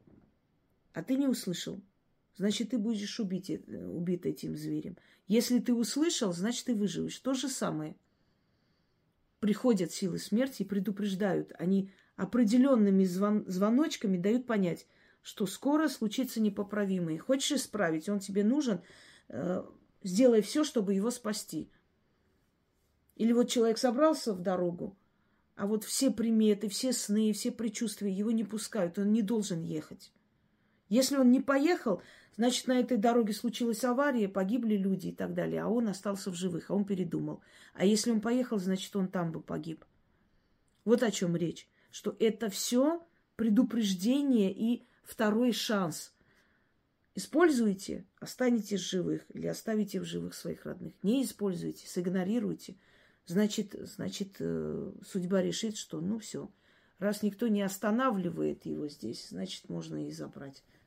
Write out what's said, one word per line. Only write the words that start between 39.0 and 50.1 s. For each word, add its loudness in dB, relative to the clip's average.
там -2
бы -8
погиб. -8
Вот 4
о 2
чём 0
речь, -4
что -8
это 2
всё 2
предупреждение 4
и -2
второй 2
шанс. -2
Используйте, 2
останетесь -2
живых -4
или -6
оставите -4
в -6
живых -8